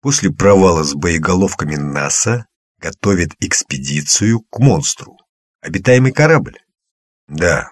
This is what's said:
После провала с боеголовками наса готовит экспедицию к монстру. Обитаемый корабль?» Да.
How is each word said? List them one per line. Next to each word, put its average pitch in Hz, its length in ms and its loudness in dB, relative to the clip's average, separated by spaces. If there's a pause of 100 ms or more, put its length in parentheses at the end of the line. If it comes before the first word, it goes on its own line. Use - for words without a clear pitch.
После 131 280 0
провала 95 540 4
с 71 100 -4
боеголовками 82 840 -2
наса 73 680 -4 (320)
готовит 87 640 -2
экспедицию 76 1000 -2
к - 180 -16
монстру. - 580 0 (440)
Обитаемый 127 500 2
корабль?» 156 460 0 (720)
Да. 78 420 -2